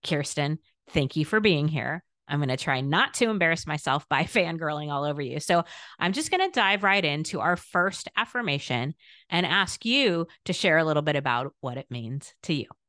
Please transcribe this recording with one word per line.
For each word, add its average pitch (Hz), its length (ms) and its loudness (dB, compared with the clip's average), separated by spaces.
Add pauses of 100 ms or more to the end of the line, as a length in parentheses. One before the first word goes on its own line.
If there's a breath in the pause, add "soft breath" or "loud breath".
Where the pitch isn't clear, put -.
Kirsten, 147 540 -2 (300)
thank 139 260 0
you 156 80 2
for 214 160 0
being 160 300 4
here. 151 340 -4 (240)
I'm 143 140 -2
gonna 131 160 0
try 131 240 -2
not 165 320 0
to 233 160 2
embarrass 170 360 0
myself 147 440 -2
by 147 140 2
<laughs> - 20 0
fangirling 156 680 -2
all 143 140 -2
over 147 160 -2
you. 131 180 -4
So 170 240 2 (340 loud breath)
I'm 175 140 0
just 285 180 -2
gonna 370 220 2
dive 202 320 2
right 196 220 4
into 151 340 -2
our 175 160 2
first - 640 -2
affirmation 147 760 -2 (340 loud breath)
and 175 160 2
ask 185 400 0
you 226 420 2 (160 loud breath)
to - 80 -4
share 165 260 4
a 165 60 6
little 151 200 2
bit 151 120 0
about 135 460 0
what 123 160 -6
it 135 120 -10
means 123 440 -8 (100)
to 170 100 -2
you. 143 120 -2 (240)